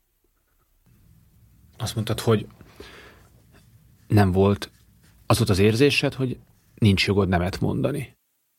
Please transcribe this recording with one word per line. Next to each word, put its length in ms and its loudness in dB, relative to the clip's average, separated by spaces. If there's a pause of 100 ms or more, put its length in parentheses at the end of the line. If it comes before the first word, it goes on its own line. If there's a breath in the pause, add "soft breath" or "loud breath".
(1800)
Azt 160 -8
mondtad, 260 -6
hogy 260 0 (1600 loud breath)
nem 260 2
volt, 380 2 (560)
az 120 2
volt 120 0
az 80 0
érzésed, 560 2
hogy 240 -6 (360)
nincs 320 2
jogod 220 2
nemet 320 -2
mondani. 560 -6 (420)